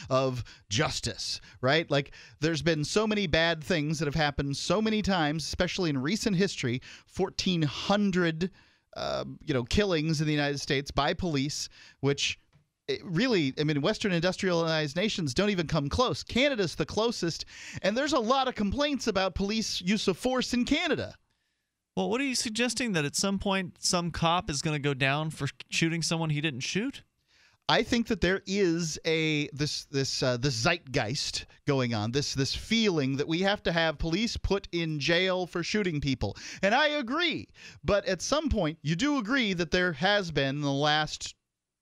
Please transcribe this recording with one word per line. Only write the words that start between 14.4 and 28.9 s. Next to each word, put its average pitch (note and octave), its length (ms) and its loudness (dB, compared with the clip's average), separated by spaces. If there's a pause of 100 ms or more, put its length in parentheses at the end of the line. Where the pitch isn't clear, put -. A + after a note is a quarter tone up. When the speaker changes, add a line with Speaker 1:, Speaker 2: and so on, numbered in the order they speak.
Speaker 1:
nations F3+ 380 -2
don't G3+ 180 2
even F3 180 0
come D3 200 0
close. A3 340 0
Canada's A#3 520 0
the D#3+ 100 -2
closest, G#3 640 -2 (340)
and G3+ 160 0
there's C#4 160 0
a D4+ 80 4
lot C4 260 2
of B3 80 -2
complaints A#3+ 520 0
about F#3+ 280 0
police G#3 460 -2
use F#3+ 260 0
of F#3+ 120 2
force B3+ 340 0
in B3 140 2
Canada. C4+ 480 0 (840)
Speaker 2:
Well, F#3 100 0
what A3+ 120 0
are C#4+ 40 -2
you B3+ 120 -2
suggesting, A#3 560 -2
that D#3+ 120 2
at C#3+ 120 -4
some G3 240 0
point F#3+ 400 -2
some F3 320 0
cop E3+ 380 0
is C#3+ 120 -4
gonna D3+ 160 0
go C#3+ 160 0
down C#3 360 0
for C#3+ 180 -4 (200)
shooting E3 320 0
someone E3 300 0
he D3 100 -2
didn't D3 200 -2
shoot? - 420 -4 (680)
Speaker 1:
I E3+ 140 4
think A#3 240 0
that G#3+ 140 -2
there F#3 260 2
is F3 580 0